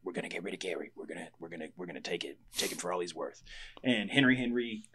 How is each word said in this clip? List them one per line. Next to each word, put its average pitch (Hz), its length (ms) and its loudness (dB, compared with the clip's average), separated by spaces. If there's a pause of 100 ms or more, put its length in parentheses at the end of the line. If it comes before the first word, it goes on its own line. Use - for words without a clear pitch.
we're 92 80 -4
gonna 85 160 -2
get 85 140 -4
rid 92 120 -4
of 90 60 -4
Gary. 78 360 -2
We're - 100 -10
gonna, 82 220 -6 (100)
we're 82 100 -10
gonna, 82 280 -8
we're - 100 -8
gonna 160 140 -8
take - 240 -2
it, - 140 -10 (180)
take - 160 2
him - 60 -6
for 87 140 -2
all 90 80 2
he's 87 140 -2
worth. 78 280 -6 (400)
And 110 280 4
Henry 127 260 8
Henry, 120 480 0 (100)